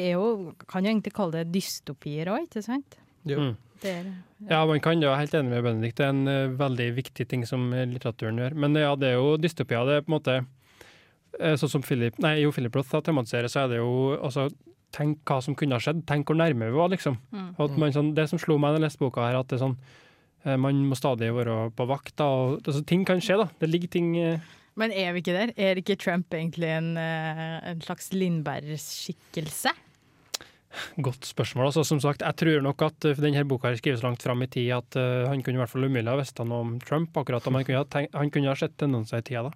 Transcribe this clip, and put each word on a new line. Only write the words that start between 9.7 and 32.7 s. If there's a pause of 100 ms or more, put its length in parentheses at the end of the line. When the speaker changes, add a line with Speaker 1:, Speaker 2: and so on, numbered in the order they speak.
Speaker 3:
det
er
på
en
måte, (960)
eh,
sånn
som
Philip,
nei,
jo,
Philip
Roth
da,
tematiserer,
så
er
det
jo,
altså, (440)
tenk
hva
som
kunne
ha
skjedd,
tenk
hvor
nærme
vi
var,
liksom. (160)
Speaker 1:
Mm.
Speaker 3:
Og
at
man
sånn,
det
som
slo
meg
når
jeg
leste
boka
her,
at
det
er
sånn, (680)
eh,
man (120)
må
stadig
være
på
vakt,
da,
og,
altså,
ting
kan
skje,
da. (100)
Det
ligger
ting,
eh, (380)
Speaker 1:
Men
er
vi
ikke
der?
Er
ikke
Trump
egentlig
en,
eh, (100)
en
slags
Lindberg-skikkelse? (1300)
Speaker 3:
Godt
spørsmål.
Altså,
som
sagt,
jeg
tror
nok